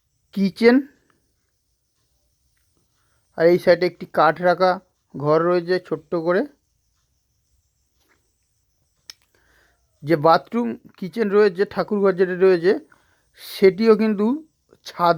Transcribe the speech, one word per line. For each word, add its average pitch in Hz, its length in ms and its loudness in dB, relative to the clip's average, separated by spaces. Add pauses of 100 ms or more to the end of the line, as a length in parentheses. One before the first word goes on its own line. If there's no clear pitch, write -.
(360)
কিচেন, 202 400 2 (2500)
আর 165 140 0
এই 170 120 2
সাইডে 175 280 2
একটি 175 140 -18 (120)
কাঠ 160 180 2 (120)
রাখা 180 240 0 (420)
ঘর 151 260 0 (100)
রয়েছে 180 260 -2 (120)
ছোট্ট 147 240 -10 (140)
করে। 180 160 0 (3500)
যে 147 120 0 (100)
বাথরুম 185 420 0 (320)
কিচেন 208 280 -6 (100)
রয়েছে, 202 260 0 (100)
ঠাকুরঘর 196 460 -2
যেটা 185 160 0 (100)
রয়েছে, 185 280 2 (680)
সেটিও 202 600 2
কিন্তু 214 240 -2 (600)
ছাদ 170 300 0